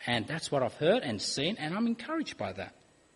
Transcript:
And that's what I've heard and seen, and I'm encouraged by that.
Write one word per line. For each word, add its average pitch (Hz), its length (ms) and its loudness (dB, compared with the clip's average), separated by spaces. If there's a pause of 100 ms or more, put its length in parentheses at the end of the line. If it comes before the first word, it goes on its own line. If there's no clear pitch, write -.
And 120 220 2
that's 156 240 -4
what 135 120 4
I've 113 100 0
heard 196 300 4
and 110 180 -2
seen, 170 360 0
and 151 160 -4
I'm 233 140 2
encouraged 294 500 -2
by 95 140 -2
that. 92 240 -8 (400)